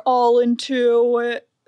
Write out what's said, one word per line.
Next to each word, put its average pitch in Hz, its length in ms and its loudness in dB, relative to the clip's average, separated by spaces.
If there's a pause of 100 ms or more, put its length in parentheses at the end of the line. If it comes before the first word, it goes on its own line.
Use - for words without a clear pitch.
all 247 340 2
into 240 1000 0 (280)